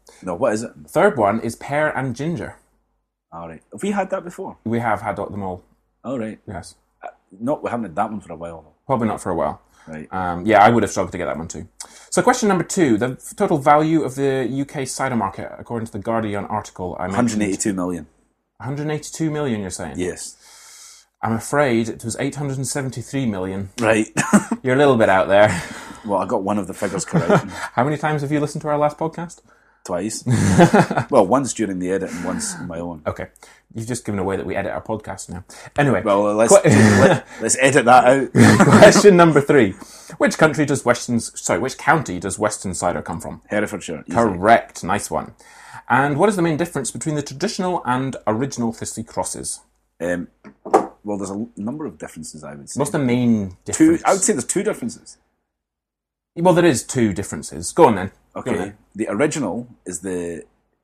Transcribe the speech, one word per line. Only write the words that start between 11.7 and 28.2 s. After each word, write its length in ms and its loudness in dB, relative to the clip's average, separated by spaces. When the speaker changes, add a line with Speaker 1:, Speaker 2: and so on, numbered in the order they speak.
Speaker 2:
So 120 0
question 280 2
number 160 0
two, 320 2
the 140 -2
f-, 260 -16
total 200 0
value 460 4
of 120 -6
the 340 -2
U 160 -4
K 180 -8
cider 320 -4
market, 420 -4
according 280 -10
to 80 -16
the 60 -10
Guardian 460 -4
article 540 -8
I 80 -6
mentioned. 80 -4
Speaker 1:
Hundred 140 -2
eighty-two 280 -2
million. 340 -6
Speaker 2:
Hundred 280 -8
eighty-two 420 -6
million, 300 -4
you're 80 -8
saying? 280 -10
Speaker 1:
Yes. 1080 -12
Speaker 2:
I'm 100 -2
afraid 560 0
it 160 -10
was 160 -6
eight 160 -4
hundred 220 -6
and 100 -6
seventy-three 600 -6
million. 420 -4
Speaker 1:
Right. 300 2
<laughs> 240 -2
Speaker 2:
You're 140 2
a 20 2
little 200 6
bit 100 6
out 220 4
there. 320 6
Speaker 1:
Well, 140 -2
I 60 -2
got 180 -2
one 140 -2
of 100 -4
the 60 -10
figures 320 -6
correct. 400 2
Speaker 2:
<laughs> 300 -12
How 100 2
many 120 -2
times 260 -2